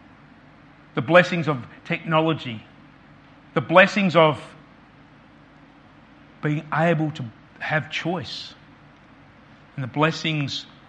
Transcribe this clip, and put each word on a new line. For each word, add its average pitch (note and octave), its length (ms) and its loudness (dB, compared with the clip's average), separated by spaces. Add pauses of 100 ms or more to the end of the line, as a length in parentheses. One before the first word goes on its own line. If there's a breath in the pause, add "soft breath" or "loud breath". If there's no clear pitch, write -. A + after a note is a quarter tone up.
(920)
the - 80 -4
blessings E3+ 460 4
of B2+ 180 -4 (200 loud breath)
technology, D#3+ 800 -2 (920)
the - 60 0
blessings F#3 540 4
of D#3 240 6 (2000)
being D3+ 280 -2
able D#3 380 0
to C3+ 160 -8 (320)
have D#3 320 -4
choice, - 640 -8 (1200)
and C#3 80 -8
the B2+ 40 -8
blessings D3+ 800 -2 (220)